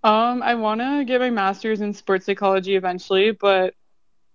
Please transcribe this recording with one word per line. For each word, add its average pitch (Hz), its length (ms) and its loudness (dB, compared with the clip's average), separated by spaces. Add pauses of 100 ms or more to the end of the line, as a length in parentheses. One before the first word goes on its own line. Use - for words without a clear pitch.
Um, 233 400 2
I 240 120 0
wanna 233 500 -2
get 247 160 0
my 254 80 0
master's 208 520 -2
in 208 120 -4
sports 190 320 -2
psychology 190 500 0
eventually, 190 560 0
but, 190 440 0 (600)